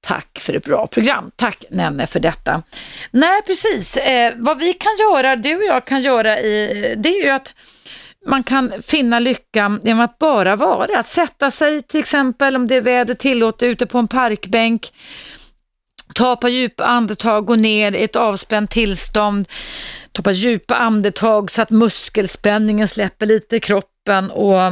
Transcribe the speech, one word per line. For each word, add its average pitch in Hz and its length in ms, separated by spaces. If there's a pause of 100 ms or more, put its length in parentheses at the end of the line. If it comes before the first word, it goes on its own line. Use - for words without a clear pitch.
Tack - 340
för - 140
ett - 100
bra - 220
program." 220 500
Tack - 340
Nenne 156 360
för - 140
detta. - 420 (480)
Nej, 349 320
precis. 370 540
Eh, 240 400
vad 262 220
vi 339 140
kan 403 260
göra, 277 380
du 277 200
och 403 80
jag 285 200
kan 269 180
göra, 226 380
i, 208 580
det 214 100
är 370 160
ju 277 60
att 269 240 (720)
man 269 160
kan 254 300 (100)
finna 240 360
lyckan 208 680
genom 226 200
att 240 140
bara 214 380
vara. 320 420
Att 240 100
sätta 285 420
sig 302 320
till - 180
exempel, 269 560
om 247 100
det 254 100
är 254 40
väder 247 340
tillåter, 240 520
ute 240 200
på 247 120
en 233 100
parkbänk. 226 840 (1200)
Ta 247 180
ett 240 80
par 247 80
djupa 247 360
andetag, 220 640
gå 233 100
ner 214 360
i 202 120
ett 214 120
avspänt 214 540
tillstånd. 208 800 (640)
Ta - 80
ett 165 40
par 202 80
djupa 214 420
andetag 214 760
så 226 120
att - 80
muskelspänningen 214 1160
släpper 208 380
lite 220 300
i - 40
kroppen 196 680
och 196 300 (120)